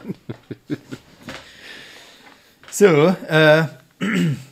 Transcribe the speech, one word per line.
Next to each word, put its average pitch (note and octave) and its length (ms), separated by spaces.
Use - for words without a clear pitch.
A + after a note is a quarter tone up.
So, - 160
äh, D#3+ 800
<clears throat> F3 360